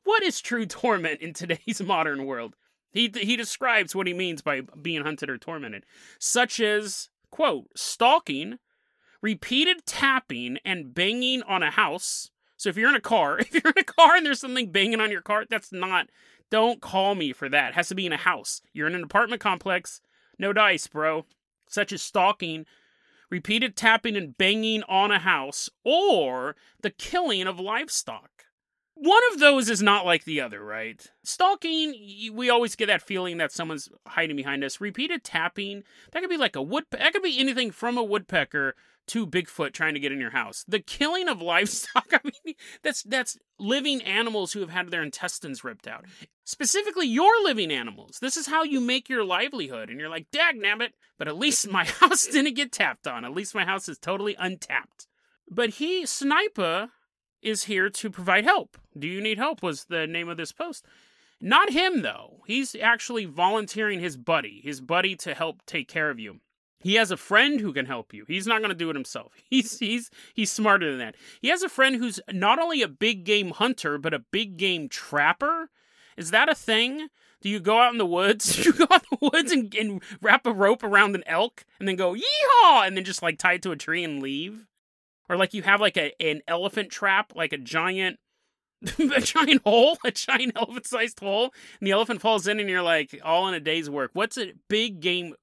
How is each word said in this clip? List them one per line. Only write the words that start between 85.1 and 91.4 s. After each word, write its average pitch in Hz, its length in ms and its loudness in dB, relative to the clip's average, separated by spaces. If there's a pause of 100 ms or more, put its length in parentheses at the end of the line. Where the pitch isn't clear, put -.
Or, 175 100 -2
like, 190 160 2
you 196 100 -6
have, 247 180 6
like, 202 160 2
a, 147 160 0 (100)
an 151 240 0
elephant 190 440 -2
trap, 202 440 0
like 160 160 -2
a 147 60 -4
giant, 175 640 -2 (640)
<laughs> - 160 -4
a 269 220 2
giant 302 440 4
hole, 240 400 6
a 247 60 -2
giant 254 440 -2
elephant-sized 233 640 -6
hole, 208 320 -2 (280)